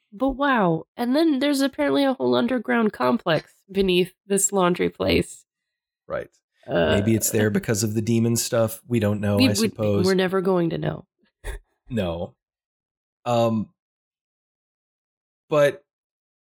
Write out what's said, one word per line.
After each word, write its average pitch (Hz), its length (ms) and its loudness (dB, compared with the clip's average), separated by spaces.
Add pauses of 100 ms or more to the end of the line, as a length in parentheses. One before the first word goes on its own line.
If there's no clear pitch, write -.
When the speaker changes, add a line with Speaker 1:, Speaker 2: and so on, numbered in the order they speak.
(120)
Speaker 1:
but 254 180 -2
wow! 233 540 0 (120)
And 240 200 -2
then 311 240 2
there's 285 200 0
apparently 277 440 0
a 262 100 2
whole 247 200 0
underground 240 600 0
complex 240 580 -2 (180)
beneath 185 440 0 (120)
this 196 260 0
laundry 180 380 2
place. - 540 -2 (600)
Speaker 2:
Right. - 220 -8 (380)
Speaker 1:
Uh, 123 300 0
Speaker 2:
Maybe 104 180 2
it's - 160 -2
there 107 200 2
because 104 320 -2
of 107 120 -2
the 113 80 -2
demon 117 340 0
stuff. 113 520 -2
We 120 100 0
don't 104 220 0
know, 101 160 0
Speaker 1:
we, 127 100 4
Speaker 2:
I - 40 4
Speaker 1:
we, 107 40 0
Speaker 2:
suppose. 107 520 0
Speaker 1:
we're 190 80 2
never 185 280 0
going 175 280 0
to 160 80 -6
know. - 280 -6 (840)
Speaker 2:
No. 92 440 -6 (920)
Um, 117 460 0 (1800)
but 147 360 2 (560)